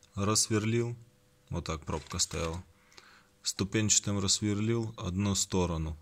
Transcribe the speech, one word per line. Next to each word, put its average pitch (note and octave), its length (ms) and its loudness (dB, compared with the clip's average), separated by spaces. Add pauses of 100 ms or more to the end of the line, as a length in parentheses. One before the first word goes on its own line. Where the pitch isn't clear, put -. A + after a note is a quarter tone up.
(160)
рассверлил. A2 800 2 (520)
Вот E2+ 140 -4
так D#2+ 220 -6
пробка E2 340 -4
стояла. E2 420 -2 (840)
Ступенчатым G#2 760 2
рассверлил G#2+ 800 0
одну G2 380 0
сторону E2+ 680 0